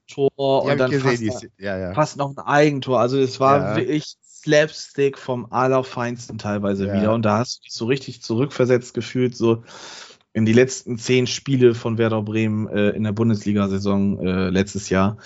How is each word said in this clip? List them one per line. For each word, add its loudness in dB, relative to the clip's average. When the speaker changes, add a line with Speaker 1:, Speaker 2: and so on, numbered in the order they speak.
Speaker 1:
Tor 0
Speaker 2:
Die -4
Speaker 1:
und 0
Speaker 2:
hab 2
ich 2
Speaker 1:
dann 2
Speaker 2:
gesehen, 0
Speaker 1:
fast 0
Speaker 2:
die -2
Speaker 1:
noch -4
Speaker 2:
Szene. -14
Ja, -6
ja. -6
Speaker 1:
fast 0
noch -4
ein -16
Eigentor. 2
Also 0
es 0
war 4
Speaker 2:
Ja. -2
Speaker 1:
wirklich -4
Slapstick 0
vom -8
Allerfeinsten -2
teilweise -2
Speaker 2:
Ja. -2
Speaker 1:
wieder. 2
Und 0
da 4
hast -4
du -20
dich -18
so -6
richtig -4
zurückversetzt 0
gefühlt, -2
so 2
in 2
die 4
letzten 2
zehn 2
Spiele 2
von -4
Werder 0
Bremen, -2
äh, 2
in -2
der 0
Bundesliga-Saison, 0
äh, -2
letztes -2
Jahr, 2